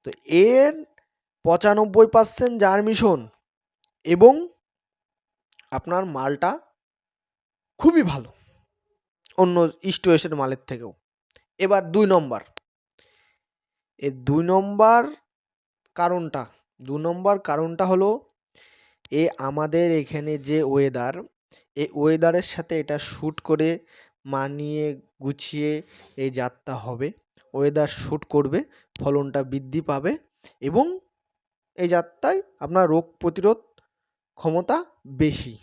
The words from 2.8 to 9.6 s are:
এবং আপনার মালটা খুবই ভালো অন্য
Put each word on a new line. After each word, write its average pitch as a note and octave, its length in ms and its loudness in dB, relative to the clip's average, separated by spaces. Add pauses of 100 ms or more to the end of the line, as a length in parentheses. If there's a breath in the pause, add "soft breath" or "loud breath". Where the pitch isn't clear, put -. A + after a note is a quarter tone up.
এবং F#3 280 8 (1400)
আপনার F3 300 -4 (140)
মালটা C#3+ 340 -2 (1300)
খুবই E4 220 6
ভালো C#3 280 -6 (1080)
অন্য F3+ 180 4 (260)